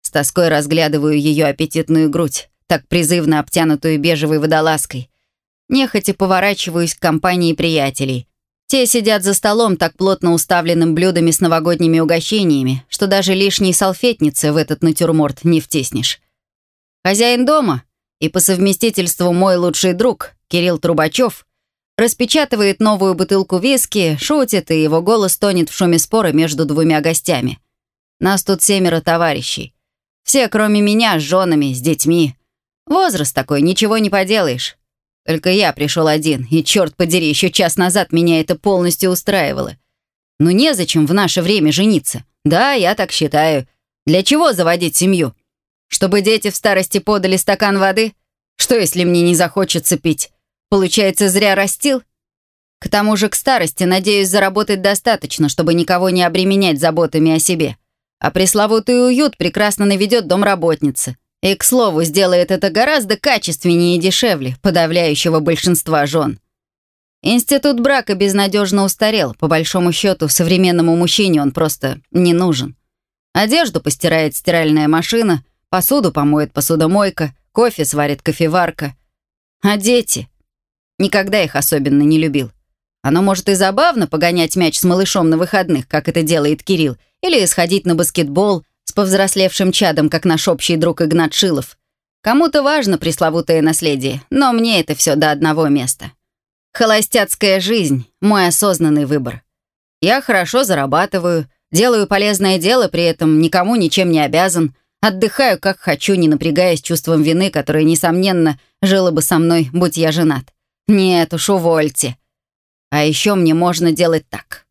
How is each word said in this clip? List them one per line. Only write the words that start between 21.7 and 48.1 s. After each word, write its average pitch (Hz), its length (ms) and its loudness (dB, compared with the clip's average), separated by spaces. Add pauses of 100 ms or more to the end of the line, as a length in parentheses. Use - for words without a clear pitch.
Распечатывает 226 840 0
новую 196 360 2
бутылку 190 440 0
виски, 196 640 0
шутит, 254 500 -2
и 160 100 2
его 156 220 0
голос 202 340 0
тонет 185 320 0
в - 60 -16
шуме 170 240 0
спора 202 340 -2
между 156 320 0
двумя 156 360 0
гостями. 156 580 -4 (640)
Нас 190 240 0
тут 190 180 -2
семеро 180 380 0
товарищей. 160 720 -4 (480)
Все, 254 260 0
кроме 214 320 0
меня, 208 380 2
с 156 40 -2
жёнами, 156 500 0
с 127 80 -6
детьми. 156 560 0 (500)
Возраст 269 480 -2
такой, 143 260 -2
ничего 202 380 0
не 214 100 0
поделаешь. 190 680 -2 (500)
Только - 240 -2
я 185 220 2
пришёл 156 340 -2
один, 151 440 0
и, 160 120 2
чёрт 170 320 0
подери, 170 340 0
ещё 151 220 0
час 175 260 0
назад 180 360 0
меня 165 280 2
это 160 140 -2
полностью 180 560 0
устраивало. 160 640 -4 (640)
Ну 160 120 4
незачем 185 560 2
в 156 80 0
наше 185 280 0
время 165 300 0
жениться. 170 520 -2 (200)
Да, 202 280 0
я 202 220 0
так 202 180 -4
считаю. 151 540 0 (400)
Для 175 160 2
чего 302 300 2
заводить 170 440 0
семью? 175 380 0 (580)
Чтобы 196 300 0
дети 214 280 0
в 185 60 -12
старости 196 420 0
подали 190 380 0
стакан 196 420 0
воды? 196 360 0 (420)